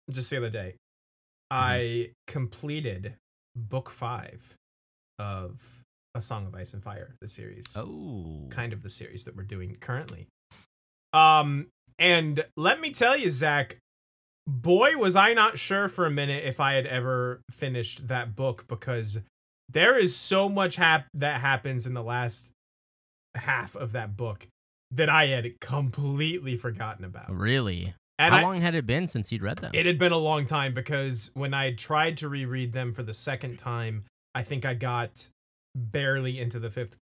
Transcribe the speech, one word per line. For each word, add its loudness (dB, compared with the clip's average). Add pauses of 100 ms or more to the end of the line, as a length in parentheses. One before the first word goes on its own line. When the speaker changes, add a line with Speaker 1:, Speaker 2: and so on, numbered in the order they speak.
(100)
Speaker 1:
just -6
the -4
other -2
day, -8 (760)
Speaker 2:
Mm-hmm. 2
Speaker 1:
I 0 (160)
completed -6 (420)
book -6
five -10 (640)
of -8 (560)
A -6
Song -8
of -12
Ice -12
and -12
Fire, -14
the -14
series. -14
Speaker 2:
Oh. -12
Speaker 1:
Kind -8
of -12
the -14
series -14
that -16
we're -12
doing -10
currently. -10 (840)
Um, 8 (300)
and 4 (120)
let 2
me -6
tell 4
you, 0
Zach, 0 (680)
boy, 6
was 4
I 10
not 6
sure 0
for 0
a 2
minute 0
if -2
I 4
had 2
ever -2 (100)
finished -6
that -4
book, -4
because -4 (500)
there 6
is 4
so 2
much 0
hap-, 4
that -2
happens 0
in -4
the -6
last -4 (840)
half -2
of -8
that -6
book -8 (440)
that 0
I 6
had -2
completely -2
forgotten -8
about. -12
Speaker 2:
Really? 0 (240)
Speaker 1:
And 6
Speaker 2:
How 8
Speaker 1:
I 6
Speaker 2:
long 2
had 2
it -2
been 0
since -4
you'd -4
read -4
them? -8
Speaker 1:
It 2
had 4
been 6
a 4
long 2
time, 0
because -4
when -4
I 0
tried 0
to -6
reread -4
them -2
for -8
the -8
second -6
time, -6 (300)
I -2
think -6
I -2
got -4 (460)
barely -2
into -4
the -6
fifth -8